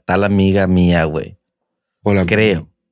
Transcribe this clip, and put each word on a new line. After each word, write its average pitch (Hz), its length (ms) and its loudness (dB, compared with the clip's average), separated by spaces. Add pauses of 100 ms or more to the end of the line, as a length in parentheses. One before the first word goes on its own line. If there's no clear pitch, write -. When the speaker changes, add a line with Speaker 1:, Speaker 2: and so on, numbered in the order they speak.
Speaker 1:
tal 95 220 -2
amiga 95 420 0
mía, 87 380 2
güey". 78 320 -8 (680)
Speaker 2:
Hola. 98 220 0
Speaker 1:
Creo. 101 420 0 (240)